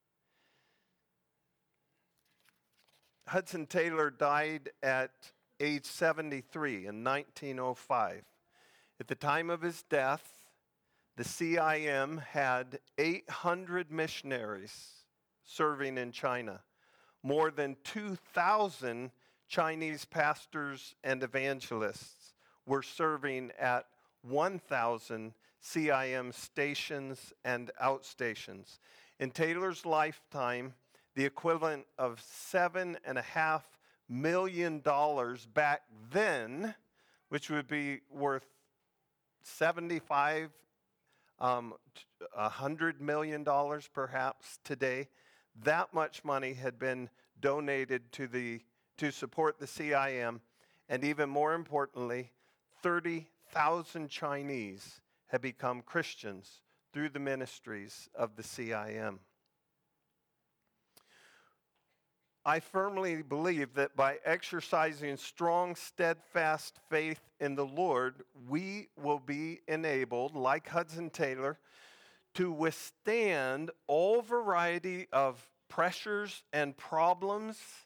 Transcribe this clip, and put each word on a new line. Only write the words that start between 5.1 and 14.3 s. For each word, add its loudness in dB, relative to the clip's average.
age 0
seventy-three 0
in -8
nineteen -2
oh 0
five. 0
At -10
the -4
time 0
of -2
his -4
death, 2
the -6
C -2
I 4
M 0
had 0
eight 0
hundred -2
missionaries -6